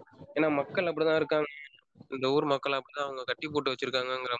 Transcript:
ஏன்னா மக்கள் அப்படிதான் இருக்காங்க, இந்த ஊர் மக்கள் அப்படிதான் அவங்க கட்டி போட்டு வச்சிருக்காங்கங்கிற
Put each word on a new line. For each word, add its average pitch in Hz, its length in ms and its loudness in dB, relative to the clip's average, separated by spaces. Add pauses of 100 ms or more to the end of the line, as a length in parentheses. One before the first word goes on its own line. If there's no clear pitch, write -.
(340)
ஏன்னா 151 200 2
மக்கள் 147 320 0
அப்படிதான் 160 300 2
இருக்காங்க, 151 300 2 (640)
இந்த 131 200 0
ஊர் 147 160 4
மக்கள் 143 260 2
அப்படிதான் 135 320 -4
அவங்க 135 200 -6
கட்டி 127 240 -4
போட்டு 147 240 0
வச்சிருக்காங்கங்கிற 127 680 -2